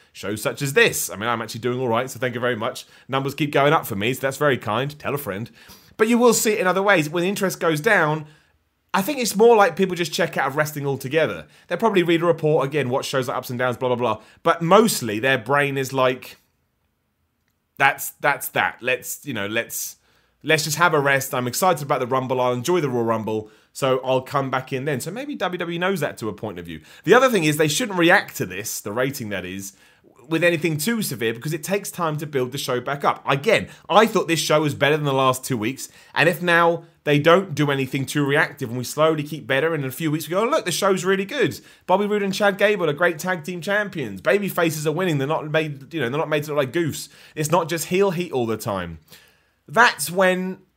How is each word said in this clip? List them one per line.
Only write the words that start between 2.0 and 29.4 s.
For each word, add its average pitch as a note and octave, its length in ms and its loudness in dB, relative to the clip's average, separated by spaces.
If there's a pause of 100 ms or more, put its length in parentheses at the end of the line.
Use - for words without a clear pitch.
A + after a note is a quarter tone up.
so - 100 -14
thank B2 160 -2
you A#2+ 60 -6
very B2 160 0
much. A#2 280 -6 (220)
Numbers C3+ 280 -2
keep D3 180 -2
going C#3+ 180 4
up - 160 2
for A2+ 80 -8
me, G#2 180 0
so C3 60 -8
that's C3+ 180 -2
very C#3+ 200 2
kind. B2 420 -4
Tell A2+ 160 -4
a - 20 -4
friend. G#2+ 320 -8 (460)
But A3 140 2
you A#3+ 80 4
will A#3+ 160 6
see A3 180 2
it G#3+ 80 0
in F#3 80 0
other F#3 160 2
ways. F#3 260 4
When E3+ 140 -2
interest F#3+ 380 -2
goes D#3+ 180 2
down, D#3 460 2 (680)
I F#3+ 80 2
think C#4 180 -4
it's A#3+ 160 -2
more A#3 220 8
like G3+ 180 6
people F3+ 200 0
just E3+ 180 -4
check F3+ 240 -2
out C#3+ 100 0
of C#3 80 -4
wrestling D3 300 -2
altogether. C3+ 640 -2 (200)
They'll F3+ 100 -4
probably G3 260 2
read E3 180 2
a E3 40 0
report, D#3 400 2
again, C#3 240 -2
watch B2 180 -2
shows C3 200 -2
like A#2+ 100 -4
Ups A#2+ 120 -8
and B2 100 -6
Downs, B2+ 160 0
blah, B2+ 140 -2
blah, B2 80 2
blah. A2+ 260 -2 (180)
But E3 200 2
mostly E3 580 4
their C3 180 2
brain C#3 380 0
is C3+ 160 -4
like, C3 460 0 (1400)
"That's, C#3+ 340 2 (100)
that's C#3+ 280 -2
that. F#2+ 300 0
Let's, B2+ 460 -6
you C#3 80 -8
know, G2+ 140 -4
let's, - 500 -6 (460)
let's D3+ 220 2
just C#3+ 120 -4
have E3+ 160 4
a D3+ 60 4
rest. C#3 340 2
I'm B2 140 -2
excited D#3 360 0
about C#3 160 0
the B2+ 80 -2
Rumble. C3 320 -2
I'll B2 140 2
enjoy C#3+ 260 0
the C#3+ 100 0
Royal A#2+ 160 -2
Rumble. A2 440 -2 (240)
So C3 320 0
I'll B2+ 160 2
come C3+ 280 -2
back C3 220 -4
in C3+ 140 -4
then." D3+ 160 -2
So D#3+ 100 -10
maybe C#4 240 -10
W F#3+ 220 -4
W F3 180 -6
E - 20 -6
knows F3+ 220 -2
that - 200 -4
to A2 100 -6
a G2+ 40 -6
point G2 240 -10
of F2 80 -12
view. E2 140 -12 (240)
The E3+ 100 4
other C4 160 6
thing G3+ 140 0
is D3+ 140 2
they D#3+ 100 2
shouldn't F#3+ 320 -2
react E3+ 380 4
to B2 80 -4
this, F#2+ 340 -8
the G#2 140 -10
rating B2+ 360 -4
that F#2+ 140 -6